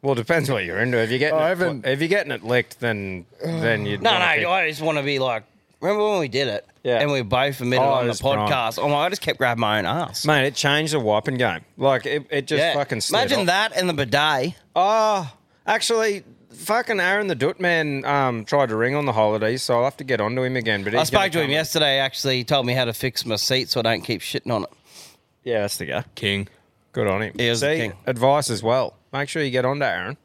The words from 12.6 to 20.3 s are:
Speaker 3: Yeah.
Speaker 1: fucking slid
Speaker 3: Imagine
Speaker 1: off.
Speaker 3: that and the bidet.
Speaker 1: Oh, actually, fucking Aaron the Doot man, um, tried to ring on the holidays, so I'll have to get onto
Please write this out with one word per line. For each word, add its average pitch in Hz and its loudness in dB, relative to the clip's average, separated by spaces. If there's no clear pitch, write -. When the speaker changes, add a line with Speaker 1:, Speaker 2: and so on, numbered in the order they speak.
Speaker 3:
Yeah. 165 2
Speaker 1:
fucking 135 -2
slid 208 0
Speaker 3:
Imagine 254 0
Speaker 1:
off. 190 0
Speaker 3:
that 202 0
and 185 0
the 165 0
bidet. 143 0
Speaker 1:
Oh, 202 2
actually, 220 0
fucking 226 -2
Aaron 196 2
the 180 0
Doot 170 -2
man, 156 0
um, 131 0
tried 139 2
to 110 -2
ring 120 2
on 147 0
the 135 0
holidays, 110 2
so 127 0
I'll 120 4
have 139 -2
to 147 -12
get 127 0
onto 117 0